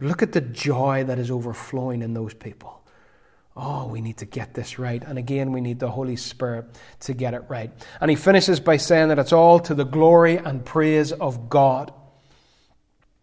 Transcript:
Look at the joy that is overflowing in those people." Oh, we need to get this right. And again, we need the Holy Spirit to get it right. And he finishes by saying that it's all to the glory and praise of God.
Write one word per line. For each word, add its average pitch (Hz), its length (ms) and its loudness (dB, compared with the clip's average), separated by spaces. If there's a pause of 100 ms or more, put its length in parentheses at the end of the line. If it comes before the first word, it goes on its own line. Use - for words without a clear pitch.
Look 147 200 -2
at 220 120 -2
the 165 80 2
joy 131 640 -2
that 127 120 -4
is 123 140 -6
overflowing 123 680 -8
in 113 120 -6
those 113 200 -8
people." - 500 -20 (720)
Oh, 135 320 -10
we 113 140 -10
need 113 160 -10
to 107 80 -14
get - 280 -12
this - 240 -12
right. 123 240 -6
And 135 160 -12
again, 135 340 -4
we 127 100 -4
need 120 180 -6
the 127 100 -6
Holy 127 280 -6
Spirit 117 480 -8 (360)
to 135 120 -8
get 123 200 -4
it 123 140 -8
right. 117 240 -10 (280)
And 156 120 2
he 147 40 2
finishes 185 440 4
by 156 180 4
saying 160 300 4
that 151 120 2
it's 135 140 0
all 170 280 8
to 165 120 -4
the 143 120 -2
glory 165 520 6
and 139 260 -6
praise 156 500 0
of 120 360 -8
God. 135 420 2 (1300)